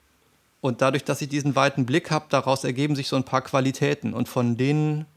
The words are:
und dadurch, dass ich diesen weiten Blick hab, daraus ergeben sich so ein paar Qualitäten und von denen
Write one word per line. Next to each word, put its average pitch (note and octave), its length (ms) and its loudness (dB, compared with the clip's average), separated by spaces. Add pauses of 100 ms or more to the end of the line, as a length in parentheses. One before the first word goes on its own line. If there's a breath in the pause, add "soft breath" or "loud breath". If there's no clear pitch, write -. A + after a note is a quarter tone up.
(600)
und C3 220 0
dadurch, C3+ 220 2
dass D3 180 -4
ich C#3+ 80 -8
diesen C#3 260 0
weiten C#3 300 2
Blick C#3 240 -2
hab, D#3 180 -2
daraus C3+ 360 0
ergeben C#3+ 320 0
sich C3+ 120 -6
so C#3 80 0
ein C3 80 0
paar C3 160 0
Qualitäten C3+ 720 0
und A#2+ 160 -2
von A#2+ 300 0
denen D3+ 480 0 (100)